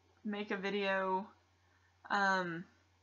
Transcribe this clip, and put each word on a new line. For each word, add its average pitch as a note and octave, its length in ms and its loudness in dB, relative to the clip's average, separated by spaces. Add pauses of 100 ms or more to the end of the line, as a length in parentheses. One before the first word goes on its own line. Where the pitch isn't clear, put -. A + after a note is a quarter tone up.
(240)
make G#3 280 -4
a G3+ 40 -2
video, F#3+ 680 0 (840)
um, F#3 540 2 (400)